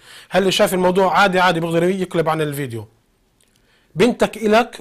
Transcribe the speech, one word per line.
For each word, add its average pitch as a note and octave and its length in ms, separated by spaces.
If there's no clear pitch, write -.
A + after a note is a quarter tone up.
هل F#3 120
اللي F#3+ 120
شاف G3 220
الموضوع F3+ 440
عادي، F#3 220
عادي F3+ 200
بيقدر E3 220
يقلب F3+ 460
عن D#3+ 120
الفيديو. C#3 480
بنتك A3+ 420
إلك A3 440